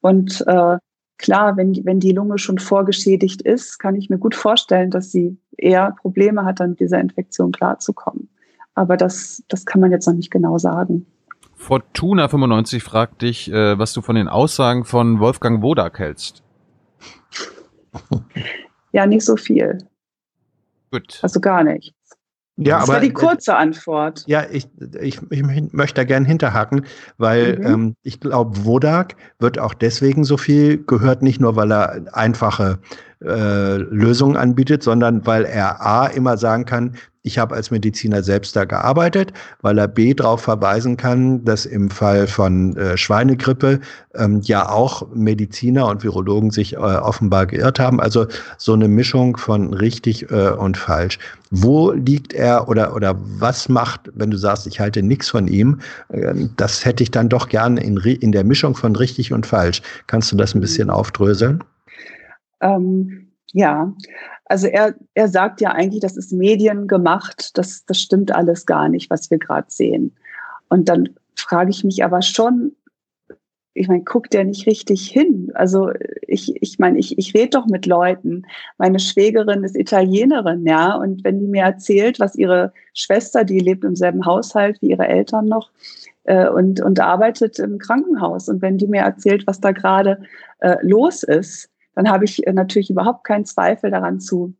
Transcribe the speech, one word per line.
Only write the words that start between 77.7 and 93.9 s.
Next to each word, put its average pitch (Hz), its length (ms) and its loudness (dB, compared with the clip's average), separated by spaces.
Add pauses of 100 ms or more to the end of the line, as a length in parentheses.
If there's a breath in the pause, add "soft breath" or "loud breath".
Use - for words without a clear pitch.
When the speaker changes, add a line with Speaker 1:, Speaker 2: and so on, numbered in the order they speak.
Speaker 1:
Leuten. 180 560 0 (340 loud breath)
Meine 190 220 2
Schwägerin 208 640 2
ist 196 140 -6
Italienerin, 190 880 2
ja, 160 300 2
und 190 260 -4
wenn 190 160 0
die 202 80 -2
mir 196 160 0
erzählt, 196 560 2
was 196 160 -2
ihre 180 380 2 (200 soft breath)
Schwester, - 520 0
die 190 160 0
lebt 185 240 0
im 180 100 0
selben 180 320 0
Haushalt 208 560 0
wie - 80 2
ihre 185 160 0
Eltern 214 400 0
noch, 220 240 -2 (540 loud breath)
äh, 185 240 4
und, 185 320 2
und 196 180 2
arbeitet 208 600 0
im 202 180 -6
Krankenhaus, 220 720 -2
und 185 140 -2
wenn 190 160 0
die 196 100 -2
mir 202 140 0
erzählt, 196 440 0
was 190 140 -4
da 202 100 2
gerade, 196 500 2 (380 loud breath)
äh, 180 240 2
los 233 400 2
ist, - 480 -2 (240)
dann 196 160 2
habe 196 140 4
ich, - 220 -2
äh, 190 60 0
natürlich 190 380 0
überhaupt 196 340 -2
keinen 208 200 -2
Zweifel 196 460 -2